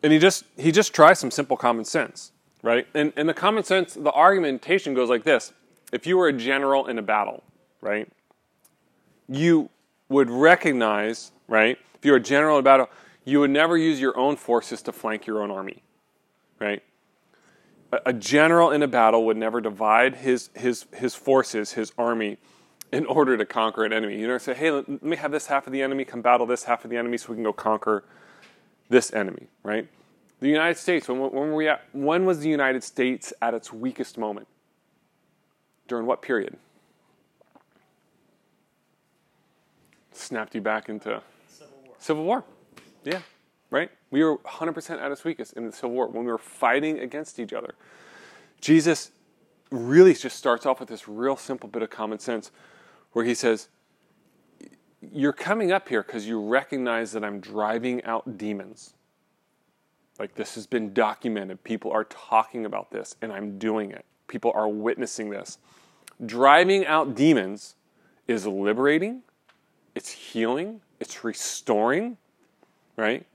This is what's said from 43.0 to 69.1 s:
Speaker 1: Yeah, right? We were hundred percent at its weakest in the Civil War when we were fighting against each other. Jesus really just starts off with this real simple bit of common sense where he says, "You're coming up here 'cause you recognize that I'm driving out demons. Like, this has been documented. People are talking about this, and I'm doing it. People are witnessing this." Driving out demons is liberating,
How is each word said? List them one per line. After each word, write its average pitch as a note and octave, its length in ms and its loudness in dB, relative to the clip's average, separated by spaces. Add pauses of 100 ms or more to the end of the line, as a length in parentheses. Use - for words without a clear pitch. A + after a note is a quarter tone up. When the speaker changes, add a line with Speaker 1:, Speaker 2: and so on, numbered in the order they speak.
Speaker 1:
Yeah, E3+ 180 -6 (480)
right? D#3 220 -4 (200)
We C#3+ 120 2
were D#3 220 2
hundred D#3+ 280 -8
percent D#3+ 280 -12
at C#3+ 100 -6
its C#3 140 -12
weakest D#3+ 280 -10
in A#2 120 -10
the G#2 80 -12
Civil B2 180 -8
War B2 160 -2
when A#2 160 -8
we A#2+ 80 -4
were A2+ 60 -4
fighting C#3 600 -2
against C#3+ 380 -12
each A2+ 140 -10
other. - 240 -12 (840)
Jesus D#3 500 2 (600)
really C#3+ 420 8
just - 240 -6
starts A#2+ 280 0
off C3 140 0
with B2+ 80 -14
this A2 220 -16
real B2 260 -2
simple B2+ 320 -12
bit A2+ 140 -8
of A2 80 -6
common G#2+ 300 -10
sense A2+ 320 -8 (640)
where A2+ 80 -2
he A#2+ 80 0
says, A2+ 340 0 (1300)
"You're C#3+ 320 -2
coming G3+ 380 -2
up F#3+ 180 -2
here A2 140 -2
'cause G#2+ 220 -10
you A2+ 140 -6
recognize A#2 720 -4
that G#2+ 100 -6
I'm G2+ 160 -8
driving A2 640 -4
out A2+ 340 -8
demons. G2+ 560 -10 (1300)
Like, G2+ 160 -12
this - 180 -10
has G#2+ 140 -14
been A2 260 -4
documented. G#2+ 680 -4
People G#2+ 280 -8
are A2 120 -2
talking A2+ 600 -2
about G#2 280 -10
this, G#2 280 -12
and A2 140 -10
I'm G2+ 240 -10
doing G#2+ 340 -4
it. - 140 -20 (220)
People A#2 260 -4
are G#2+ 140 0
witnessing G#2+ 640 -6
this." G2 260 -14 (640)
Driving D3+ 640 4
out D3+ 300 0
demons A2 600 0 (520)
is A2 180 -2
liberating, C3+ 800 0 (720)